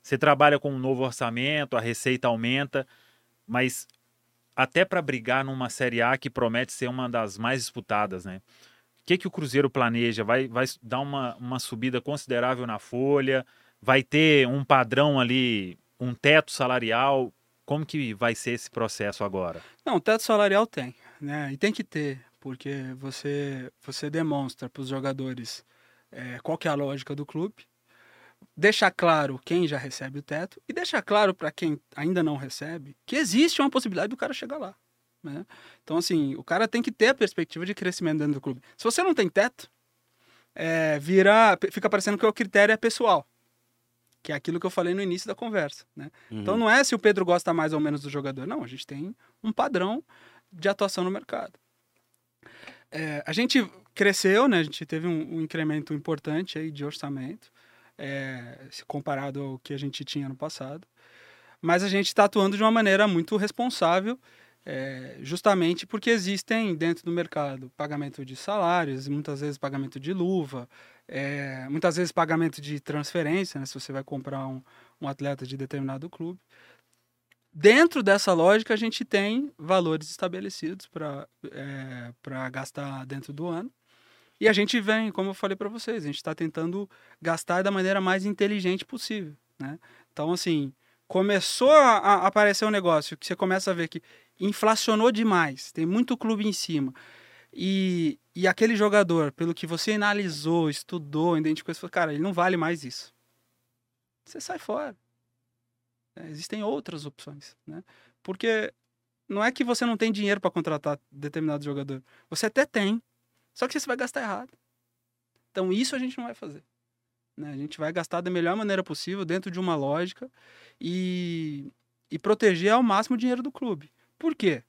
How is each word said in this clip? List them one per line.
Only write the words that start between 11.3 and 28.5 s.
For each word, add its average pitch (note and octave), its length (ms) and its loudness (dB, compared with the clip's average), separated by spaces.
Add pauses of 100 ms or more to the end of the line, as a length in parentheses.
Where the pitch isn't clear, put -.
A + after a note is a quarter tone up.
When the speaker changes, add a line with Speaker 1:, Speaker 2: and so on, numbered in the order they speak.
Speaker 1:
uma B2 240 -8
subida B2 400 -4
considerável B2+ 680 -2
na G#2+ 140 -6
folha? C3 680 0 (360)
Vai C3 200 6
ter D3 460 6
um C3+ 160 -2
padrão C3+ 560 4
ali, A#2+ 580 0 (220)
um B2+ 140 -4
teto D3+ 380 4
salarial? B2+ 800 0 (340)
Como D3 200 -2
que C3 280 -4
vai A#2 220 0
ser - 160 -6
esse - 180 -8
processo G#2+ 540 -4
agora? F#2 380 -4 (240)
Speaker 2:
Não, D4+ 140 0
teto A3 240 2
salarial G#3 440 4
tem, B2+ 260 -8 (280)
né? D3 300 -6
E C#3 60 -8
tem G3+ 160 2
que G#3+ 100 -6
ter, C#3+ 360 -6 (200)
porque C3+ 440 -10 (140)
você, C3+ 720 -8 (100)
você D3 280 -10
demonstra C#3+ 600 -4
pros C3+ 180 -10
jogadores, C3 760 -6 (480)
é, B2 320 -14
qual D#3+ 140 -4
que - 100 -4
é D#3 40 2
a C#3+ 40 0
lógica C#3+ 400 -4
do C#3+ 100 -8
clube, - 380 -8 (920)